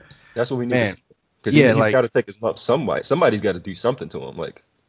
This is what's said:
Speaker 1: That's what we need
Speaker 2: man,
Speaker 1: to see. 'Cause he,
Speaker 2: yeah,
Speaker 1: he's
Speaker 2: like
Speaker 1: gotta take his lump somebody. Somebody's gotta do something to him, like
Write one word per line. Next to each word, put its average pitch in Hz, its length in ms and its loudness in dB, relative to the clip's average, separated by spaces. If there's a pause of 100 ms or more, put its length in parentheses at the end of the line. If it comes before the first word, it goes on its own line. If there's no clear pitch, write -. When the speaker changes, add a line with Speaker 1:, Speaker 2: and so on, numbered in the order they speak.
(360)
Speaker 1:
That's 120 160 -2
what 127 80 -4
we 120 80 -4
need 123 80 -2
Speaker 2:
man, 117 120 2
Speaker 1:
to 92 60 -4
see. - 80 -16 (420)
'Cause 107 120 -2
he, 151 60 8
Speaker 2:
yeah, 123 100 6
Speaker 1:
he's 113 80 2
Speaker 2:
like 107 120 2
Speaker 1:
gotta 123 180 2
take - 180 0
his 101 140 -14
lump 113 180 -2
somebody. 117 420 0
Somebody's 113 400 2
gotta 95 180 -2
do 92 140 -12
something 120 360 -4
to - 100 -12
him, 67 180 -14
like - 260 -12 (260)